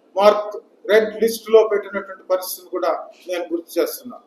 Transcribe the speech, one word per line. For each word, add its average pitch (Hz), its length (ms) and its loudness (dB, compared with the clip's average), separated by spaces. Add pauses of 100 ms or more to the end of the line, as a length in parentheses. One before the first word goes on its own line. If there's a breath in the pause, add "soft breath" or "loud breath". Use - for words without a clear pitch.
(180)
మార్క్, 208 380 4 (340)
రెడ్ 214 200 4 (120)
లిస్ట్ 226 320 -2
లో 220 60 10 (100)
పెట్టినటువంటి 196 640 -6
పరిస్థితిని - 420 -6
కూడా 170 180 -2 (360)
నేను 175 240 -6
గుర్తు 170 260 -6
చేస్తున్నా. 123 380 -6 (100)